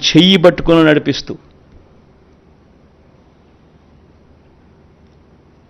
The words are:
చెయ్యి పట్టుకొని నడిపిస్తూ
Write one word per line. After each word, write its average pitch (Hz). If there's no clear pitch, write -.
చెయ్యి 185
పట్టుకొని 170
నడిపిస్తూ 143